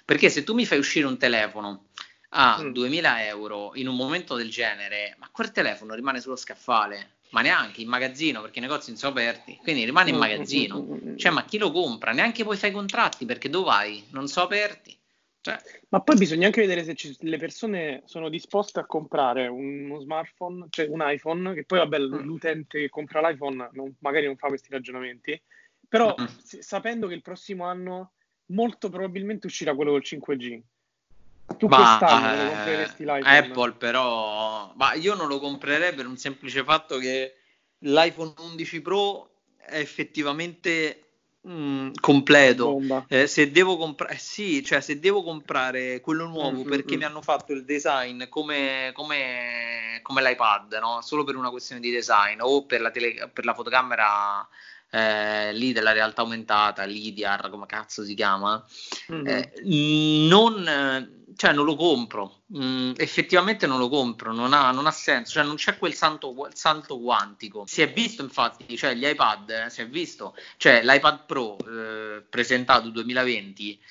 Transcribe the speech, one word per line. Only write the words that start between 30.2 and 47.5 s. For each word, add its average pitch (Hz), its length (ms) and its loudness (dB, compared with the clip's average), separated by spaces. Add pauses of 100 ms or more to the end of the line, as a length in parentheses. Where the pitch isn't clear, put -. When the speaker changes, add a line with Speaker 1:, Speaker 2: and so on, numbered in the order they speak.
Speaker 2:
G. 120 240 -10 (960)
Tu 220 100 2
Speaker 1:
Ma, 135 80 8
Speaker 2:
quest'anno 113 540 10
te 110 60 2
lo 107 100 0
Speaker 1:
eh, - 60 0
Speaker 2:
compreresti 156 520 -4
l'iPhone? 139 460 6
Speaker 1:
Apple 123 240 0
però, 110 1000 -2
ma - 180 2
io 165 200 0
non 170 140 -4
lo 139 120 -2
comprerei 143 540 -2
per 135 140 -8
un 127 100 -10
semplice 135 460 -6
fatto 151 340 0
che 131 380 -4 (440)
l'iPhone 160 600 2
undici 165 420 -10
Pro 202 600 -4 (160)
è - 200 -12
effettivamente, 156 1300 -6 (380)
mm, 139 520 -6
completo. 139 720 6
Speaker 2:
Bomba. 135 380 -2
Speaker 1:
Eh, 139 180 4
se 143 240 2
devo 180 260 4
compra-, 160 300 -8
eh, 135 100 -10
sì, 170 460 -4
cioè 143 160 0
se 143 200 -6
devo 190 220 2
comprare 127 800 -6
quello 160 280 -4
nuovo 143 340 -4
Speaker 2:
Mm, 131 40 -8
mm, 143 40 -8
Speaker 1:
perché 139 260 -2
Speaker 2:
mm. 156 40 -2
Speaker 1:
mi 156 60 -6
hanno 151 160 -10
fatto 151 300 -2